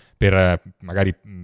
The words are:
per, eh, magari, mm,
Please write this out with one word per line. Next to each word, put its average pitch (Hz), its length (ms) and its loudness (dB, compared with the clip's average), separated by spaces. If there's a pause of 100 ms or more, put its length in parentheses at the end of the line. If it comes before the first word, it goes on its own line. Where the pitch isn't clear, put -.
(160)
per, 98 160 2
eh, 92 280 2 (200)
magari, 95 340 -2 (140)
mm, 92 160 -18